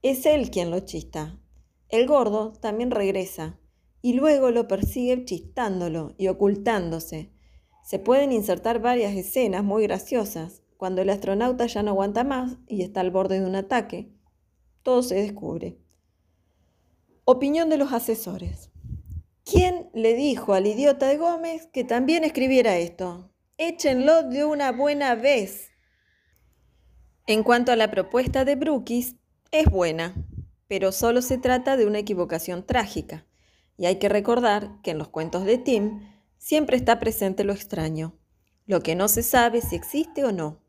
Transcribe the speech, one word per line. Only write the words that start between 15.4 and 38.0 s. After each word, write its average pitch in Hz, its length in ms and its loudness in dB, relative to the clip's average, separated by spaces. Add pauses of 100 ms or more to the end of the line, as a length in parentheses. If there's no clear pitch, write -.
Opinión 285 460 2
de 311 80 2
los 277 160 0
asesores. 190 760 -6 (760)
¿Quién 359 480 2
le 226 220 2
dijo 262 380 0
al 196 140 4
idiota 269 400 4
de 285 100 4
Gómez 330 540 -4
que 254 120 -4
también 269 400 2
escribiera 262 540 4
esto? 175 540 -6 (260)
Échenlo 311 680 2
de 269 200 -2
una 285 300 0
buena 277 420 0
vez. 233 540 0 (1600)
En 214 160 2
cuanto 240 300 4
a 240 60 6
la 214 120 4
propuesta 247 540 0
de 277 120 2
Brookes, 247 600 -2 (360)
es 311 200 4
buena, 170 420 0 (540)
pero 190 240 0
solo 233 300 2
se 247 160 -2
trata 254 400 2
de 226 80 4
una 208 140 0
equivocación 180 680 -4
trágica. 160 600 -4 (520)
Y 180 80 -2
hay 190 100 4
que 202 140 0
recordar 208 720 0
que 180 100 -6
en 160 60 -4
los 151 100 -8
cuentos 165 380 -4
de 226 120 4
Tim 220 440 0 (360)
siempre 302 380 0
está 233 240 2
presente 202 460 -2
lo 202 80 0
extraño, 160 640 -6 (480)